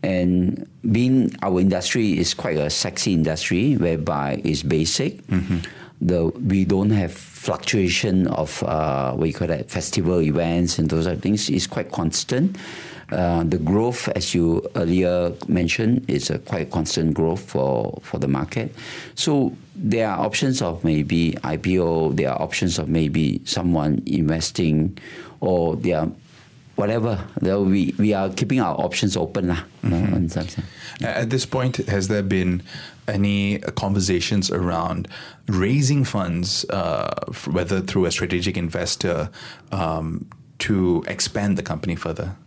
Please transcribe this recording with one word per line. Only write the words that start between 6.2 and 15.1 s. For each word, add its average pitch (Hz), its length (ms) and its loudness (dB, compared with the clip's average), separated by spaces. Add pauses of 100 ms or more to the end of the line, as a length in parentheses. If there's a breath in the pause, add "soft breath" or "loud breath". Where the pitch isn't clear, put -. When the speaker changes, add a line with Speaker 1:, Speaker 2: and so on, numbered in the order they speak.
Speaker 1:
we 95 380 2
don't 98 260 4
have 110 220 2
fluctuation 92 1120 0
of, - 340 -2
uh, 67 520 0
what 73 140 0
you 76 60 0
call 85 140 -2
that, 78 240 -4
festival 87 500 0
events 82 560 2
and 80 100 2
those 80 180 2
type 90 120 -2
of - 60 -10
things. 104 260 0
It's - 160 0
quite - 260 -6
constant. 123 680 0 (520 loud breath)
Uh, 87 360 2
the 85 120 2
growth, 104 600 2
as - 180 -2
you 82 260 4 (140)
earlier 87 560 2 (160)